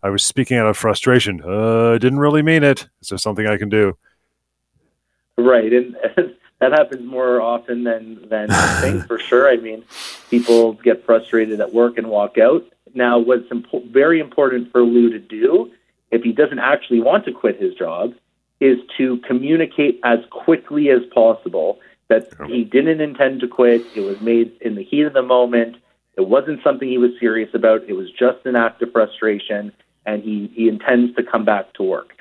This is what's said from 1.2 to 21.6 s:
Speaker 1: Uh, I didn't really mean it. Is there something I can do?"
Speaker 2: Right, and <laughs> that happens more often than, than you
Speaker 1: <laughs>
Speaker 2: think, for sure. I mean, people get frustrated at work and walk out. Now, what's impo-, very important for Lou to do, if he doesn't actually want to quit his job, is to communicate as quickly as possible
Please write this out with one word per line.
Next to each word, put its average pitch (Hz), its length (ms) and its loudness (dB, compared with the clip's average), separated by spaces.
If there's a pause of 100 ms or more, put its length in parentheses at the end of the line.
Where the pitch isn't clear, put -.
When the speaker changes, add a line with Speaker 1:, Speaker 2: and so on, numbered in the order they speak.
Speaker 1:
Uh, 113 520 0
I 117 60 2
didn't 127 200 0
really 147 220 2
mean 160 220 4
it. 139 260 2 (120)
Is - 80 -16
there 98 80 -10
something 107 300 -4
I 107 80 2
can 101 140 -6
do?" 104 260 2 (1400)
Speaker 2:
Right, 120 340 2
and 123 240 0 (200)
<laughs> - 440 -6
that 131 120 2
happens 143 340 0
more 127 360 -2
often 120 420 -4
than, 113 440 -8
than 107 220 -6
you 101 60 0
Speaker 1:
<laughs> - 260 -2
Speaker 2:
think, - 260 -4
for 113 120 -6
sure. 135 300 2
I 120 80 2
mean, 113 260 -10 (460)
people 117 440 2
get - 320 0
frustrated 110 560 0
at 98 120 -6
work 120 240 2
and 110 120 -6
walk 104 280 -2
out. 127 280 4 (280)
Now, 123 260 2
what's 120 300 0
impo-, 123 400 -8
very 147 300 4
important 131 520 -2
for 123 100 4
Lou 120 300 4
to 110 80 -8
do, 127 520 0 (380)
if 117 140 -2
he 120 80 -2
doesn't 143 280 0
actually 127 420 0
want 131 240 0
to - 60 -8
quit 107 300 -4
his 92 140 -4
job, 85 380 -6 (460)
is 135 180 4 (200)
to 127 220 -2
communicate 143 840 -2
as 120 160 2 (120)
quickly 147 580 0
as 123 120 4 (120)
possible 95 680 0 (280)